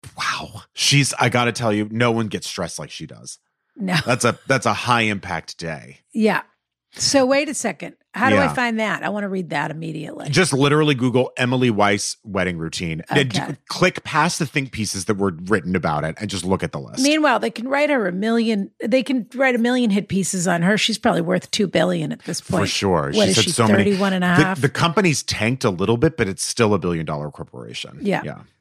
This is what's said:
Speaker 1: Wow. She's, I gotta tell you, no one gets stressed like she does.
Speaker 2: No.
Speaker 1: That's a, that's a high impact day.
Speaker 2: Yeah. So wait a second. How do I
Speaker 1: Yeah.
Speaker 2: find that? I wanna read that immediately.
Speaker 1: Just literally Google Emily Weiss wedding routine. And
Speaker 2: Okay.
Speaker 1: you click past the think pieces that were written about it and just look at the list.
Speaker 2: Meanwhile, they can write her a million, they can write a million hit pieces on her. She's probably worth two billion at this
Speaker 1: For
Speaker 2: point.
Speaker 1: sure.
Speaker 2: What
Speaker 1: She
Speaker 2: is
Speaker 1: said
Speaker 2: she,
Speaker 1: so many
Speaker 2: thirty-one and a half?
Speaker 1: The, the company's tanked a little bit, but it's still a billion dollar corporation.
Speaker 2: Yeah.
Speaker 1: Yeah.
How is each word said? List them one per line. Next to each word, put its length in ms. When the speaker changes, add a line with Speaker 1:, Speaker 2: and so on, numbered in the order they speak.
Speaker 1:
Wow. 460
She's, 400
I 160
gotta 240
tell 180
you, 180
no 220
one 160
gets 200
stressed 320
like 120
she 140
does. 340
Speaker 2:
No. 200
Speaker 1:
That's 200
a, 120
that's 180
a 80
high 280
impact 560
day. 420
Speaker 2:
Yeah. 280
So 300
wait 240
a 60
second. 400
How 160
do 60
I 80
Speaker 1:
Yeah. 100
Speaker 2:
find 260
that? 220
I 80
wanna 180
read 220
that 220
immediately. 580
Speaker 1:
Just 240
literally 400
Google 420
Emily 360
Weiss 520
wedding 360
routine. 500
And 260
Speaker 2:
Okay. 140
Speaker 1:
you 80
click 340
past 340
the 80
think 260
pieces 340
that 120
were 160
written 300
about 280
it 160
and 100
just 160
look 160
at 100
the 80
list. 220
Speaker 2:
Meanwhile, 380
they 100
can 180
write 220
her 180
a 40
million, 580
they 160
can 320
write 220
a 20
million 320
hit 180
pieces 400
on 140
her. 160
She's 220
probably 220
worth 280
two 160
billion 460
at 140
this 140
Speaker 1:
For 180
Speaker 2:
point. 120
Speaker 1:
sure. 380
Speaker 2:
What 80
Speaker 1:
She 60
Speaker 2:
is 160
Speaker 1:
said 80
Speaker 2:
she, 40
Speaker 1:
so 180
many 180
Speaker 2:
thirty-one 280
and 100
a 40
half? 300
Speaker 1:
The, 100
the 20
company's 540
tanked 400
a 80
little 260
bit, 180
but 120
it's 180
still 300
a 20
billion 300
dollar 240
corporation. 680
Speaker 2:
Yeah. 220
Speaker 1:
Yeah. 180